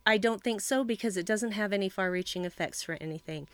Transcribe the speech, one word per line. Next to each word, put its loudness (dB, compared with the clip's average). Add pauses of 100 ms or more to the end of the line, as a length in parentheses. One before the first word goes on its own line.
I 6
don't 2
think 0
so, 2
because 0
it 0
doesn't 0
have 0
any 2
far-reaching -2
effects -4
for -6
anything. -8